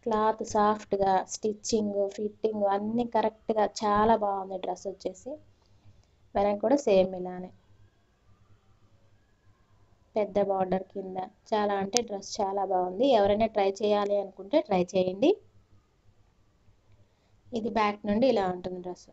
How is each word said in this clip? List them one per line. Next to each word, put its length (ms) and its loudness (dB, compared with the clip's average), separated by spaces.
క్లాత్ 380 0
సాఫ్ట్గా, 680 0
స్టిచ్చింగ్, 760 -2
ఫిట్టింగ్ 580 -2
అన్నీ 400 0
కరెక్ట్గా 580 0
చాలా 380 4
బాగుంది 420 -2
డ్రెస్ 300 -6
వచ్చేసి. 440 -10
వెనక 240 2
కూడా 180 2
సేమ్ 380 4
ఇలానే 360 -10
పెద్ద 280 0
బార్డర్ 400 0
కింద, 340 -10
చాలా 380 0
అంటే 180 0
డ్రెస్ 320 -10
చాలా 320 -2
బాగుంది. 460 0
ఎవరైనా 360 2
ట్రై 240 0
చేయాలి 480 0
అనుకుంటే 420 -2
ట్రై 220 0
చేయండి. 480 2
ఇది 240 -6
బ్యాక్ 340 -2
నుండి 220 2
ఇలా 200 2
ఉంటుంది 340 -6
డ్రెస్. 320 -12